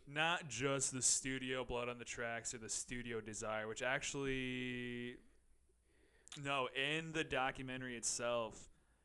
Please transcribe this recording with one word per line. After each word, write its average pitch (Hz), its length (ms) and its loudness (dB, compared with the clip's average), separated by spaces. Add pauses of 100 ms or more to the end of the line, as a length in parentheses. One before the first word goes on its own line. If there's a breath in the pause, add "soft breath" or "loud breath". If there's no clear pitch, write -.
Not 160 400 2
just 131 460 2
the 127 80 -2
studio 131 640 2
Blood 123 240 0
on 120 100 -4
the 117 60 -10
Tracks 117 480 -2
or 123 60 -6
the 110 100 -6
studio 120 500 -2
Desire, 107 480 -2
which 110 140 -4
actually, 127 1400 0 (1300 loud breath)
no, 139 320 2
in 156 360 2
the 156 120 2
documentary 131 720 0
itself, 117 720 0 (360 soft breath)